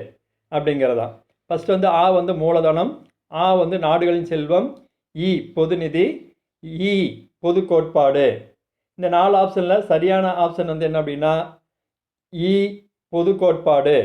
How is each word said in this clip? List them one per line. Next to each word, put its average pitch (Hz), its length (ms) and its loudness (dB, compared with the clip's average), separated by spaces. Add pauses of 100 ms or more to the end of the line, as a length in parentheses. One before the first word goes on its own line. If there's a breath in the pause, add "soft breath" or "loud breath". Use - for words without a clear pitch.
(520)
அப்படிங்கிறதா. 139 540 -2 (440)
ஃபர்ஸ்ட் - 240 -2
வந்து 190 140 2 (120)
ஆ 175 40 4 (120)
வந்து 175 260 0
மூலதனம், 165 500 2 (400)
ஆ 160 140 -2 (160)
வந்து 170 140 -2 (100)
நாடுகளின் 170 460 0
செல்வம், 165 360 0 (460)
இ 175 160 -2 (240)
பொதுநிதி, 165 520 0 (840)
இ 202 40 0 (480)
பொது 175 280 0
கோட்பாடு. 147 560 2 (720)
இந்த 180 180 -4
நாலு 190 240 4
ஆப்ஷன்ல 190 340 0 (160)
சரியான 185 440 2 (100)
ஆப்ஷன் 170 280 -4
வந்து 160 160 -4
என்ன 156 140 -2
அப்படின்னா 151 320 -2 (1000)
இ 180 220 0 (580)
பொது 170 200 0 (100)
கோட்பாடு. 160 640 2